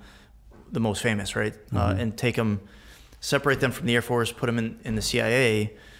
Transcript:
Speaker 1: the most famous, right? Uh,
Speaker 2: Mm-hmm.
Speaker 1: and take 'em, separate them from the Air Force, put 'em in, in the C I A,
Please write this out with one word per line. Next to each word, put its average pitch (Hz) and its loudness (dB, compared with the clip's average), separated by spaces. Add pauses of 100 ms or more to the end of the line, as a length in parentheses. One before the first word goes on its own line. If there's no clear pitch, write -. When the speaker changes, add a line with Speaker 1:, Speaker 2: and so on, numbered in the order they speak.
(720)
Speaker 1:
the - -4
most 110 0
famous, 104 -2
right? 107 -2 (200)
Uh, 107 2
Speaker 2:
Mm-hmm. 98 0
Speaker 1:
and 110 -4
take 120 0
'em, 107 0 (600)
separate 139 0
them 127 2
from - -6
the 120 2
Air 120 4
Force, 120 0
put - -2
'em 117 0
in, 117 -4
in 113 -4
the 107 -2
C 120 0
I 110 0
A, 110 2 (280)